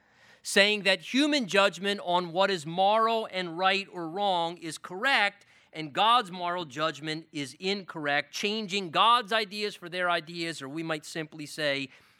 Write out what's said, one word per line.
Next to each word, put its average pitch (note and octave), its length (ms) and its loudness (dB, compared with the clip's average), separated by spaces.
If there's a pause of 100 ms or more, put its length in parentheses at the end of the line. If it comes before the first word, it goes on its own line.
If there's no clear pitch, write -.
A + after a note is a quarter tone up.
(420)
saying G#3 400 4
that F#3+ 320 0
human C#4+ 320 4
judgment G3 580 2
on F3 280 0
what G3 180 4
is E3 160 -4
moral G#3+ 640 2
and F3 240 -6
right F#3+ 340 2
or E3+ 200 -8
wrong F3 480 0
is D#3+ 180 -10
correct, G#3 680 -2 (260)
and D#3 220 -8
God's G#3+ 360 4
moral F3 360 -4
judgment D#3 640 -4
is C#3+ 260 -8
incorrect, D#3+ 760 -2
changing G3+ 560 -4
God's G#3+ 420 2
ideas G#3+ 420 -2
for F3 140 -14
their F3+ 220 -2
ideas, E3 500 -4
or C3+ 80 -10
we D#3 140 -6
might D#3+ 240 -4
simply D#3 400 -10
say C#3 420 -2 (320)